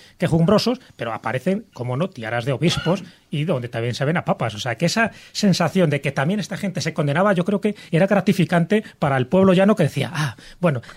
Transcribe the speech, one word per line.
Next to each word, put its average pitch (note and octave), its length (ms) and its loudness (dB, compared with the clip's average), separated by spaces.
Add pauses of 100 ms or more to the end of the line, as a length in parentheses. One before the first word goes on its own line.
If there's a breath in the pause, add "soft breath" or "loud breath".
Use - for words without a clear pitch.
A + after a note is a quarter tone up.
(200 loud breath)
quejumbrosos, F#3+ 600 2 (160 loud breath)
pero A#2 180 -8
aparecen, D#3 600 -4
como B2 240 -6
no, F#3 120 -2
tiaras A2+ 360 -6
de C#3 60 -2
obispos D#3+ 520 -2 (280 loud breath)
y D3+ 140 -4
donde B2+ 240 -4
también A#2 260 -4
se C#3 100 -2
ven E3 120 0
a - 80 -4
papas. - 300 -2
O G#2 40 -12
sea, A#2+ 160 -4
que E3+ 100 -2
esa A3 260 0 (200 loud breath)
sensación F3+ 580 2
de C#3+ 120 0
que C#3 100 -4
también E3+ 280 -2
esta - 180 -8
gente F#3+ 240 -6
se D#3+ 120 -6
condenaba, E3 400 2
yo F3 120 0
creo G3+ 160 0
que G#3 140 -2 (160 loud breath)
era F3 160 4
gratificante F#3+ 760 2 (160 loud breath)
para C3+ 180 2
el B2+ 100 0
pueblo F#3+ 260 4
llano G3 220 4
que F3+ 80 2
decía, C3 300 -2
"Ah, D3 220 -4 (240 loud breath)
bueno, D3 220 0 (160 loud breath)